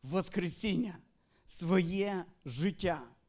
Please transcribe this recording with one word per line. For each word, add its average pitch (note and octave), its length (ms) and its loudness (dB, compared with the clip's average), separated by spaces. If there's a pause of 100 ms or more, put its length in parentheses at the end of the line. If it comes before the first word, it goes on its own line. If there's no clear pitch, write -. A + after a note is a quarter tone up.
воскресіння, F3+ 960 -2 (480)
своє F#3+ 760 2 (200)
життя. D#3 580 0 (260)